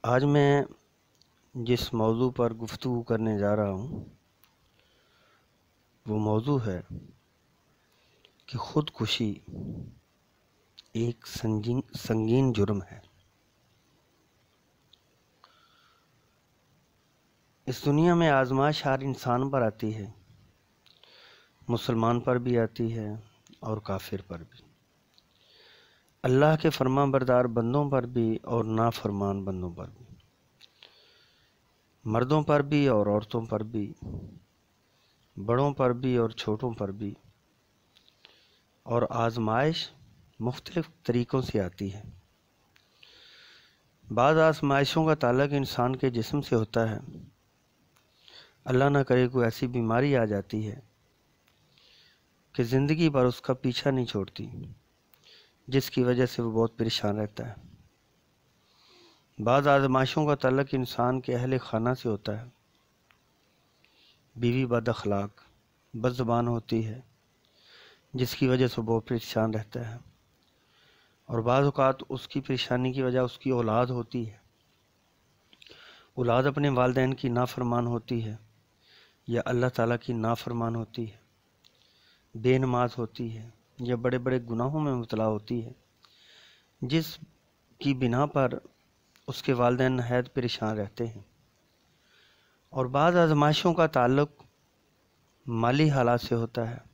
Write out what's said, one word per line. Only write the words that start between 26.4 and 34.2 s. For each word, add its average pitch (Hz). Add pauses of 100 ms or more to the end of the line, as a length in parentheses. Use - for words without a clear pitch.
के 156
फरमाबरदार 131
बंदों 120
पर 127
भी 117 (100)
और 117
नाफरमान 101
बंदों 92
पर -
भी, - (2000)
मर्दों 127
पर 147
भी 143
और 104
औरतों 107
पर 110
भी, 110 (1500)